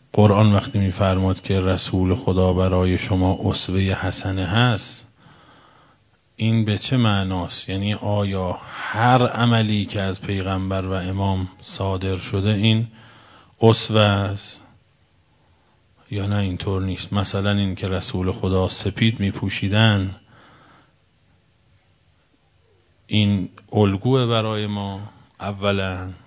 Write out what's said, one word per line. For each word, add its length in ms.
قرآن 400
وقتی 260
می‌فرماد 600
که 200
رسول 540
خدا 380
برای 460
شما 460
اسوهٔ 500
حسنه 520
هست، 600
این 280
به 140
چه 180
معناست؟ 720
یعنی 260
آیا 580
هر 540
عملی 580
که 160
از 200
پیغمبر 680
و 60
امام 560
صادر 540
شده 340
این 360
اسوه 400
است 600
یا 160
نه؟ 100
اینطور 460
نیست. 300
مثلاً 380
این 240
که 140
رسول 440
خدا 360
سپید 520
می‌پوشیدن، 960
این 420
الگوه 540
برای 400
ما، 340
اولاً. 720